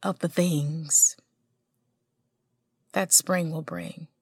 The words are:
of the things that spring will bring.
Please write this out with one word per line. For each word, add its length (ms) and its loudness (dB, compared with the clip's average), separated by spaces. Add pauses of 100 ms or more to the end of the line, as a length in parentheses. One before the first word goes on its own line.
of 160 -4
the 100 -2
things 880 2 (1800)
that 200 -2
spring 380 2
will 120 -8
bring. 460 -12 (140)